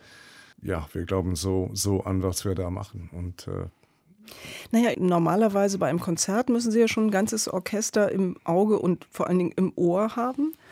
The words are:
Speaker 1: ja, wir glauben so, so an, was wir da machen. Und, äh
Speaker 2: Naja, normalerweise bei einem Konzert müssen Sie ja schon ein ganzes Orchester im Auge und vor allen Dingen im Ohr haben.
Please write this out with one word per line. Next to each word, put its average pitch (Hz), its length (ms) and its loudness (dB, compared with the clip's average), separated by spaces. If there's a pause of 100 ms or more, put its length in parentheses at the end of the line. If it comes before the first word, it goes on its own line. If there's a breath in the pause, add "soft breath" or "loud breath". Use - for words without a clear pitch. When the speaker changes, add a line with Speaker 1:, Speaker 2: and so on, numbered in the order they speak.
(600 loud breath)
Speaker 1:
ja, 80 320 -4
wir 87 120 -4
glauben 92 300 0
so, 92 380 -2
so 98 300 0
an, 95 200 0
was 92 220 -4
wir 95 100 -2
da 90 140 -4
machen. 92 440 -10
Und, 90 340 -10
äh 92 200 -8 (1040 loud breath)
Speaker 2:
Naja, 226 260 4
normalerweise 196 800 2
bei 170 100 0
einem 151 120 0
Konzert 196 500 -2
müssen 240 220 0
Sie 220 80 4
ja 226 80 6
schon 220 200 0
ein 214 40 0
ganzes 208 360 0
Orchester 202 640 0
im 185 320 0
Auge 196 360 2
und - 320 0
vor - 160 -2
allen 180 100 2
Dingen 180 180 0
im 185 200 2
Ohr 185 400 2
haben. 262 380 -2 (180 loud breath)